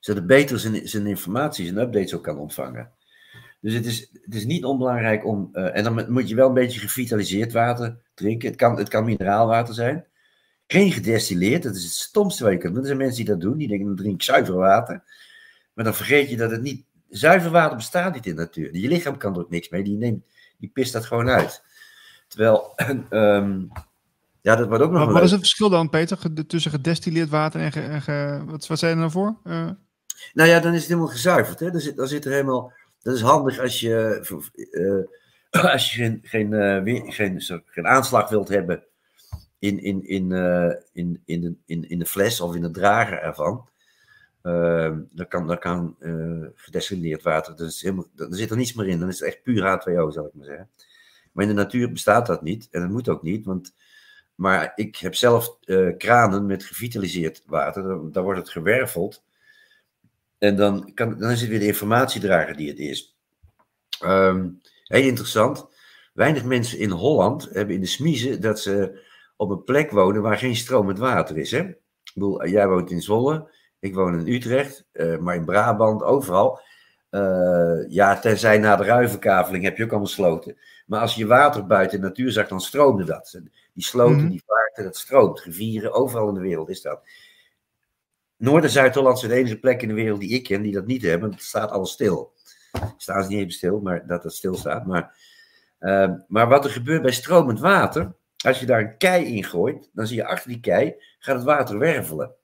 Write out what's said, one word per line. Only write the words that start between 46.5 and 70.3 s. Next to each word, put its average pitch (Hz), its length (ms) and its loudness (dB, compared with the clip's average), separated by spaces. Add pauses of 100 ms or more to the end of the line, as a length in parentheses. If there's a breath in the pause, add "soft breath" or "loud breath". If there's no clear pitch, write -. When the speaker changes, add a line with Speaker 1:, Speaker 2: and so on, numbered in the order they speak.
Speaker 1:
gedestilleerd 82 680 -8
water, 78 340 -2
dat 82 120 -10
is - 140 -12
helemaal, 92 320 -6
dan - 180 -12
zit 107 180 -6
er 110 60 -2
niets 120 180 -4
meer 104 140 -4
in. 87 120 -2
Dan 90 80 -4
is 90 120 -8
het 78 80 -4
echt - 140 -10
puur 110 220 0
H 95 120 2
twee 87 220 -2
O, 78 120 0
zal 76 160 -10
ik - 80 -18
maar 71 120 -20
zeggen. 78 240 -18 (640 soft breath)
Maar 98 120 -2
in 104 60 0
de 104 60 2
natuur 120 360 -2
bestaat 113 340 2
dat 85 160 -2
niet. - 280 -8
En 85 100 -6
dat 90 100 -4
moet 110 180 -4
ook 80 140 -2
niet, 101 220 -6
want 92 300 -8 (680 soft breath)
maar 92 320 0
ik - 220 -8
heb 90 180 -8
zelf, 120 500 2
eh, 92 240 2 (100)
kranen 104 480 4
met 95 180 -4
gevitaliseerd 92 840 -6
water. 76 360 -4
Dan, 85 300 -8
dan 92 120 -2
wordt 95 140 -2
het 85 120 -12
gewerveld. 101 720 -2 (1120 soft breath)
En 104 180 2
dan 101 380 0
kan, 113 240 -4
dan 113 120 -2
is 120 100 0
het 117 100 -4
weer 110 80 -2
de 101 80 0
informatiedrager 101 880 0
die 76 120 -8
het 71 100 -12
is. - 380 -12 (840)
Ehm, 92 480 2 (340 soft breath)
heel 131 200 2
interessant. 123 640 0 (460 soft breath)
Weinig 131 320 2
mensen 120 340 -2
in 101 120 -2
Holland 110 640 0
hebben 98 220 -2
in 98 60 -4
de 90 60 -4
smiezen 127 540 -2
dat 107 200 -2
ze 98 420 -4 (340 loud breath)
op 98 140 -4
een 92 140 -6
plek 147 260 0
wonen 101 320 4
waar 107 160 0